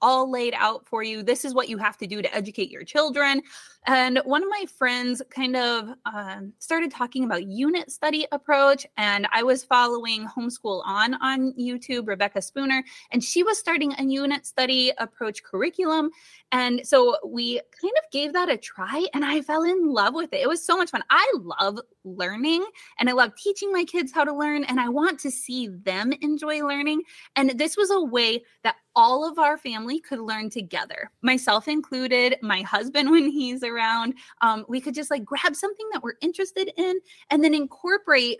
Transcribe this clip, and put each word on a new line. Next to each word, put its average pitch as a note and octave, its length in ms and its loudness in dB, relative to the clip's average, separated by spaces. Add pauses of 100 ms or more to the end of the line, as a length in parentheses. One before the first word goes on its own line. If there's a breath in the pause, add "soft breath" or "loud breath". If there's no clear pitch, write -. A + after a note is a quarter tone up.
all C4 300 4
laid A#3+ 240 -4
out A3 320 0
for A3 160 -4
you. A3 180 -6
This A#3+ 240 0
is C4 80 -6
what B3 160 0
you A3 80 -6
have G#3 200 0
to G3+ 100 -8
do G#3 160 -6
to - 120 -2
educate G#3 360 -6
your - 120 -14
children. C#4+ 600 0 (420 loud breath)
And B3+ 400 2
one C#4+ 160 2
of G4 80 -2
my G4+ 160 -4
friends B3 640 -2
kind B3+ 260 -4
of, A#3 340 -2 (160)
um, G3+ 520 -10
started E4 340 -2
talking B3+ 320 -4
about G3 240 -2
unit C4+ 440 -2
study D4+ 400 -2
approach, C#4 540 2 (120)
and G3+ 340 0
I A3+ 120 2
was C4 200 2
following A#3 640 2
Homeschool A#3 580 -6
On G#3 360 0
on C4 320 0
YouTube, B3 540 -6
Rebecca G3+ 340 -2
Spooner, C4+ 420 -2 (280 loud breath)
and B3 120 0
she F4 200 2
was G#4+ 160 2
starting D4+ 380 -2
a C4+ 60 -4
unit C#4 420 0
study B3+ 520 2
approach A3 460 -6
curriculum. D#4 640 0 (420 soft breath)
And B3 340 0
so B3 400 6
we A#3+ 360 -4 (180)
kind G4+ 140 -2 (100)
of - 80 -20
gave C#4+ 220 -2
that F4+ 160 2
a A#3 80 0
try, A#3 560 -6
and C#4+ 100 -2
I C#4+ 180 0
fell D#4 220 0
in E4+ 300 2
love B3+ 220 2
with E4 180 -4
it. - 80 0
It B3+ 80 2
was E4 160 -2
so F4+ 120 2
much F4 120 0
fun. A#3 200 -4
I G4 260 6
love G3 440 -2 (240)
learning, G#3+ 600 0 (340 loud breath)
and B3+ 100 2
I B3+ 40 2
love A#3+ 220 4
teaching G4+ 360 -4
my F4 120 0
kids D#4+ 280 -4
how D#4 120 2
to D4 100 0
learn, D4 300 -2
and B3+ 160 -2
I A#3+ 100 0
want D4 300 0
to C4+ 120 -6
see B3 360 -8
them F#3+ 440 -4 (100)
enjoy D4+ 440 -2
learning. C#4+ 380 -2 (320 loud breath)
And C4+ 160 4
this D4 260 -2
was G4 140 2
a F#4+ 100 2
way A#3 420 0 (200 soft breath)
that A3+ 120 0 (200)
all B3+ 340 6
of D#4+ 80 -10
our D4+ 200 4
family A#3+ 420 -6
could C4+ 200 -8
learn G#3+ 300 -6
together, - 640 -8 (100)
myself B3 460 2
included, B3+ 760 0
my G3+ 200 0
husband C4+ 500 0
<laughs> - 0 -
when D#4 180 6
he's B3+ 340 -2
around. A#3 520 0 (260 loud breath)
Um, A3 260 2
we B3+ 140 -2
could B3+ 140 -6
just, D4+ 160 -6
like, C4+ 120 -2
grab D4 320 -2
something G#4+ 360 -6
that D4 100 -6
we're A#3 200 -8
interested F#4+ 560 -2
in F#4 220 0 (300 soft breath)
and D4 140 4
then D#4 100 6
incorporate D4 880 0